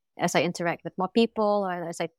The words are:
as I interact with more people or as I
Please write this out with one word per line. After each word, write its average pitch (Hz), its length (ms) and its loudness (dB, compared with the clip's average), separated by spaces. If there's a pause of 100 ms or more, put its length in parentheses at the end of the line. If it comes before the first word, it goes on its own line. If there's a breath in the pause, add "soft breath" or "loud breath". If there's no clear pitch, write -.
(180)
as - 160 0
I 160 80 4
interact 170 420 -4
with 165 140 -10
more 185 100 -2
people 214 580 2
or 175 220 -6
as 170 120 -8
I 165 180 -4